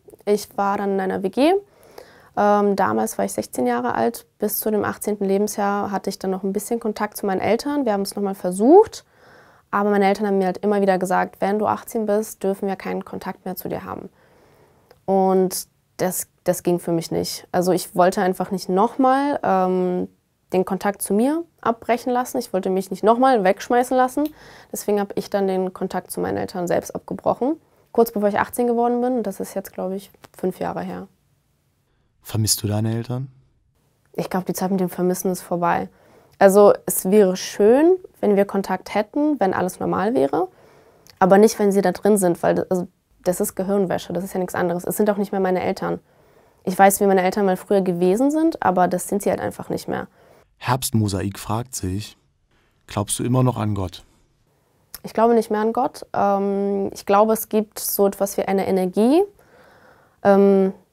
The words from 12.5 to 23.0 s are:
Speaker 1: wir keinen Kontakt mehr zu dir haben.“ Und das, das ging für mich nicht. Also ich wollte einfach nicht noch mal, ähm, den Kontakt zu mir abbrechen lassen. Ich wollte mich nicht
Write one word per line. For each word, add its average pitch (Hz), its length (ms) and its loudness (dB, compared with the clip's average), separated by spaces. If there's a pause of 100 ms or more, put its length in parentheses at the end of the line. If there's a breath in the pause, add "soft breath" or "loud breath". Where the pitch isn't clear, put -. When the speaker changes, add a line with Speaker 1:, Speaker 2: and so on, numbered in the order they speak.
Speaker 1:
wir 190 80 -4
keinen 190 300 -8
Kontakt 190 400 -12
mehr 185 100 -8
zu 185 140 -12
dir 180 160 -6
haben.“ - 240 -12 (960 soft breath)
Und 190 600 2 (300)
das, - 300 -4 (160)
das 175 200 -2
ging 175 160 0
für 175 120 -4
mich 165 200 -2
nicht. 170 400 -6
Also 180 200 2
ich - 240 -2
wollte 180 280 2
einfach 185 260 -2
nicht 190 180 -6
noch 196 300 0
mal, 269 460 2
ähm, 185 640 0 (460)
den 185 120 2
Kontakt 196 380 -4
zu - 100 -4
mir 277 300 0 (180)
abbrechen 240 500 -2
lassen. 247 280 -2
Ich 233 120 -8
wollte 190 200 -2
mich 190 180 -2
nicht 190 140 -6